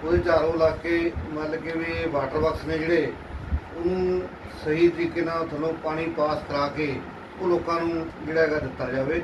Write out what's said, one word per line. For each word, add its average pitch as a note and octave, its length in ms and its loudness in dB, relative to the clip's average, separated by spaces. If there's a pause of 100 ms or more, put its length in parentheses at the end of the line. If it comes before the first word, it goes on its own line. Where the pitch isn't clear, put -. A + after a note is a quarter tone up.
ਉਹਦੇ E3+ 140 4
ਚਾਰ E3 400 4
ਲਾ D#3+ 120 6
ਕੇ, E3+ 420 0 (200)
ਮਤਲਬ D#3 300 -2
ਕਿ D#3+ 100 -6
ਵੀ E3 360 -2
ਵਾਟਰ C#3 300 0
ਵਰਕਸ D#3 280 0
ਨੇ D#3+ 120 -2
ਜਿਹੜੇ, D#3+ 360 2 (600)
ਉਹਨੂੰ F#3 540 0 (360)
ਸਹੀ E3 240 6
ਤਰੀਕੇ E3+ 320 -2
ਨਾਲ E3 260 -2
ਥੱਲੋਂ D#3 260 -2
ਪਾਣੀ D#3+ 320 -4
ਪਾਸ D3+ 320 0 (120)
ਕਰਾ C#3+ 180 0
ਕੇ C#3+ 320 -2 (400)
ਉਹ F#3 80 0
ਲੋਕਾਂ E3+ 340 2
ਨੂੰ E3 280 -2 (160)
ਜਿਹੜਾ D#3+ 160 2
ਹੈਗਾ D3+ 180 4
ਦਿੱਤਾ B2+ 320 -4
ਜਾਵੇ C#3 320 0